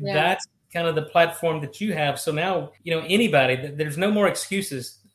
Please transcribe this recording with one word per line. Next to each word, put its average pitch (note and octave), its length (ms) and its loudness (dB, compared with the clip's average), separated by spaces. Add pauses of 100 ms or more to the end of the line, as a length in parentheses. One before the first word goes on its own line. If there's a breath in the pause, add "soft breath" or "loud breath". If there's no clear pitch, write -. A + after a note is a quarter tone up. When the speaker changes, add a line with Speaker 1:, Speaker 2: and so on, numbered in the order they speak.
Speaker 1:
Yeah. F#3+ 140 -4
Speaker 2:
that's F3 300 2 (280)
kind E3+ 160 -2
of D#3 80 0
the D3+ 60 0
platform E3 600 2
that D3 180 -10
you G#3 140 -2
have. D3 260 0
So D#3+ 120 -4
now, D#3+ 400 -2 (100)
you E3 120 -4
know, D#3 140 -4
anybody, D3+ 480 4
th-, C#3+ 200 -8
there's D3 200 -4
no F#3+ 140 2
more G#3 160 4
excuses. F#3 720 -4 (160)